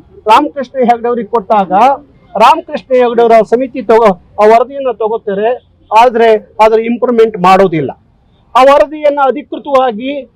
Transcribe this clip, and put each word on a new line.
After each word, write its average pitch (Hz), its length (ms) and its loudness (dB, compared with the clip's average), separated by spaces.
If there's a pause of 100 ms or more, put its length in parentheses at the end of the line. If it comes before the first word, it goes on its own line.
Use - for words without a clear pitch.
(300)
ರಾಮಕೃಷ್ಣ 277 460 0 (140)
ಹೆಗಡೆ 233 200 -2
ಅವರಿಗೆ 240 240 -6
ಕೊಟ್ಟಾಗ 202 380 -2 (680)
ರಾಮಕೃಷ್ಣ 285 480 0 (120)
ಹೆಗಡೆ 240 220 0
ಅವರು 226 140 2
ಆ 220 140 2
ಸಮಿತಿ 262 280 -4 (100)
ತಗೋ-, 220 260 2 (240)
ಆ 208 120 4
ವರದಿಯನ್ನ 262 380 -2 (100)
ತಗೋತಾರೆ, 220 500 -4 (400)
ಆದ್ರೆ 226 380 2 (360)
ಅದರ 220 140 2 (120)
ಇಂಪ್ರೂವ್ಮೆಂಟ್ 233 460 -2 (100)
ಮಾಡೋದಿಲ್ಲ, 185 440 2 (680)
ಆ - 20 4 (100)
ವರದಿಯನ್ನ 294 500 0 (100)
ಅಧಿಕೃತವಾಗಿ 262 800 -4 (260)